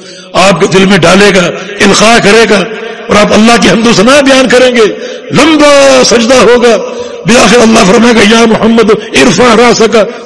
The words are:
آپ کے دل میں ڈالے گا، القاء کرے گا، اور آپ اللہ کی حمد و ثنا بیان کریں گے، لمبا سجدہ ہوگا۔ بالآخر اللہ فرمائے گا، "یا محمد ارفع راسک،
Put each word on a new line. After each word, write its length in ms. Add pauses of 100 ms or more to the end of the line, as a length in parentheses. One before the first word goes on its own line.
(340)
آپ 280
کے 120
دل 120
میں 120
ڈالے 380
گا، 100 (360)
القاء 420
کرے 260
گا، 100 (480)
اور 80
آپ 180
اللہ 280
کی 80
حمد 180
و 60
ثنا 280
بیان 260
کریں 280
گے، 100 (460)
لمبا 720
سجدہ 280
ہوگا۔ 440 (480)
بالآخر 340
اللہ 320
فرمائے 240
گا، 240
"یا 60
محمد 460
ارفع 680
راسک، 400 (280)